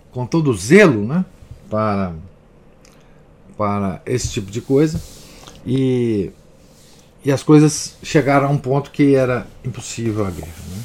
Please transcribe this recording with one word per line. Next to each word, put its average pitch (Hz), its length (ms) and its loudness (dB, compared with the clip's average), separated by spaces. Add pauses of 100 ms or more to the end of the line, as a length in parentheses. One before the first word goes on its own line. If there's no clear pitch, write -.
(120)
com 123 120 -6
todo 147 300 0
zelo, 117 500 6
né, 165 200 -2 (440)
para, 101 460 -2 (1400)
para 101 480 -2
esse - 220 -4
tipo 101 240 -8
de 117 80 -6
coisa, 156 420 0 (640)
e, 120 640 0 (960)
e 139 80 0
as 131 100 -2
coisas 151 600 4
chegaram 139 420 2
a 143 40 -2
um 147 60 0
ponto 135 360 -2
que 139 240 4
era 123 320 0 (160)
impossível 110 600 -6
a 95 60 -4
guerra, 80 400 -14
né, 101 140 -12